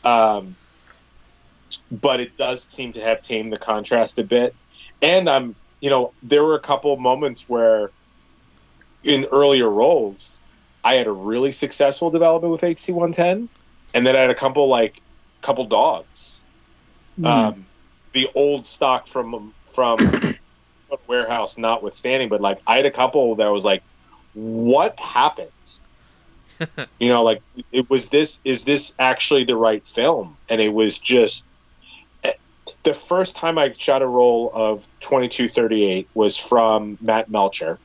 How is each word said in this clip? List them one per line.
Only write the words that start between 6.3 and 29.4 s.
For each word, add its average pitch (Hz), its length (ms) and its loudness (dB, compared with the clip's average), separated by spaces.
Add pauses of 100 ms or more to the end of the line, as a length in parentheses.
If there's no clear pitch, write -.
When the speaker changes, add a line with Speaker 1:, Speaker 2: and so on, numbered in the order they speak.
Speaker 1:
were 156 120 2
a 147 40 -4
couple 139 360 -2
moments 127 520 -2
where 113 420 2 (1120)
in 139 220 2
earlier 139 420 4
roles, 110 720 0 (440)
I 123 100 4
had 123 120 2
a 107 60 -2
really 113 400 -2
successful 143 580 -2
development 165 420 2
with 165 120 -4
H 170 160 -2
C - 120 -6
one 170 200 -2
ten, 185 360 -2 (460)
and 123 120 2
then 131 100 4
I 131 40 6
had 127 100 4
a 120 40 2
couple, 135 340 0
like, 117 320 0 (400)
couple 139 260 -2
dogs. 110 760 -2 (760)
Speaker 2:
Hmm. 175 100 -4
Speaker 1:
Um, 107 400 0 (460)
the 131 220 -2
old 143 320 0
stock 127 400 -2
from, 113 480 -10 (180)
from 120 260 0
<coughs> - 1080 -4
warehouse 117 520 -4
notwithstanding, 117 680 -4
but, 101 120 -2
like, 98 260 -2
I 113 100 2
had 139 100 2
a - 40 2
couple 127 460 0
that 107 120 0
was 101 160 -2
like, 98 180 0 (520)
"What 113 640 0
happened?" - 520 -2 (1080)
Speaker 3:
<laughs> 165 100 -8 (300)
Speaker 1:
You 120 100 0
know, 120 140 4
like, 110 180 2 (300)
it 123 180 -2
was 131 200 0
this, 147 360 0
is 131 200 -4
this 143 340 -2
actually 131 460 0